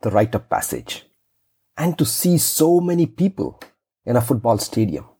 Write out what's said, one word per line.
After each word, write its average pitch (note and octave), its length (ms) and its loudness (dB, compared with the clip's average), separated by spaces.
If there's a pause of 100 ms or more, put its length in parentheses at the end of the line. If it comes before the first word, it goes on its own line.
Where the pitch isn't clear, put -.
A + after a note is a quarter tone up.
the G#2+ 120 -2
rite A2 240 2
of - 120 -8
passage - 580 -6 (720)
and E3 220 -2
to C#3 60 0
see F3 340 2
so E3+ 400 2
many F3 280 2
people - 540 -4 (460)
in A#2+ 80 0
a B2 80 4
football A#2 360 0
stadium. F#2+ 480 -4 (140)